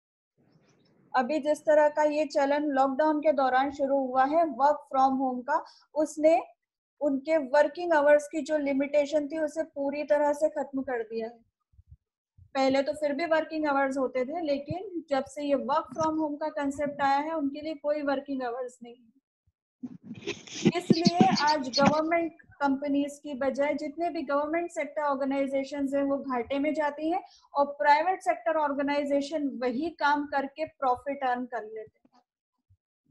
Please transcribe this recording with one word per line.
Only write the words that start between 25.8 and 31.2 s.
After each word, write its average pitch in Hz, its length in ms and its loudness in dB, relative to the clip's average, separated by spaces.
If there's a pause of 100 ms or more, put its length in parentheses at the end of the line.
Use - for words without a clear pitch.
हैं, 277 80 2
वो 277 160 0
घाटे 254 400 -4
में 285 160 0
जाती 302 360 -2
हैं 370 140 -2 (300)
और 277 120 2
private 294 560 2
sector 339 340 0
organization 285 920 0
वही 247 420 -4
काम 294 360 0
करके 277 380 -4
profit 269 600 -4